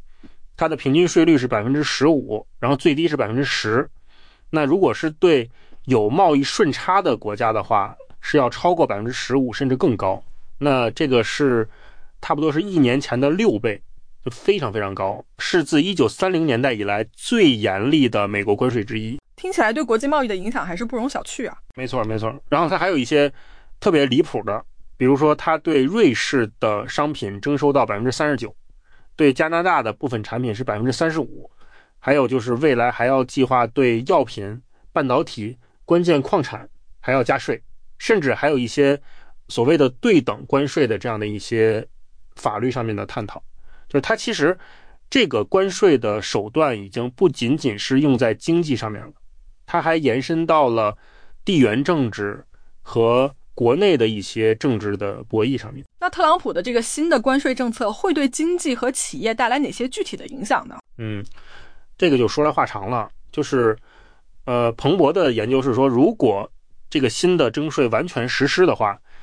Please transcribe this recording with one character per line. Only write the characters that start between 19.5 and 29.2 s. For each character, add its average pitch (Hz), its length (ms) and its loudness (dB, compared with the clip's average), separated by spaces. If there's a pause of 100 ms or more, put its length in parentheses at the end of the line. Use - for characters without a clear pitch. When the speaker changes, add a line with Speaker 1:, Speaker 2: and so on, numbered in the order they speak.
Speaker 2:
起 370 80 0
来 226 120 2
对 285 120 -4
国 226 120 0
际 254 120 -4
贸 285 160 0
易 - 20 -4
的 208 80 -4
影 190 160 -6
响 190 160 -4
还 175 80 -8
是 214 100 -6
不 233 120 -6
容 240 120 -4
小 - 140 -8
觑 - 260 -10
啊。 - 80 -16 (200)
Speaker 1:
没 131 100 -8
错， 123 160 -2
没 107 160 -2
错。 110 160 -4 (140)
然 147 120 2
后 170 80 2
它 180 80 -2
还 170 120 0
有 175 100 0
一 123 60 0
些 143 280 2 (460)
特 202 140 0
别 143 140 4
离 127 140 2
谱 135 220 -2
的， 104 220 -4 (320)
比 127 100 2
如 135 80 6
说 151 220 4
它 160 200 0
对 151 280 2
瑞 226 280 4
士 113 460 0
的 107 300 -2
商 151 240 -2
品 101 280 -8
征 143 160 -2
收 143 160 2
到 135 140 4
百 107 80 -2
分 104 100 -4
之 127 60 0
三 151 200 0
十 139 60 0
九， 110 160 -8 (600)
对 147 160 2